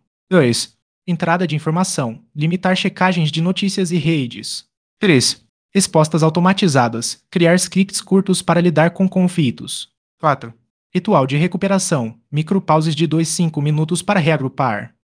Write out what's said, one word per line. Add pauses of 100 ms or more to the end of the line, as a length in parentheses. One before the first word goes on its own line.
(320)
Dois. (300)
Entrada
de
informação, (140)
limitar
checagens
de
notícias
e
redes. (320)
Três. (240)
Respostas
automatizadas,
criar
scripts
curtos
para
lidar
com
conflitos. (300)
Quatro. (400)
Ritual
de
recuperação, (160)
micropauses
de
dois,
cinco
minutos
para
reagrupar. (100)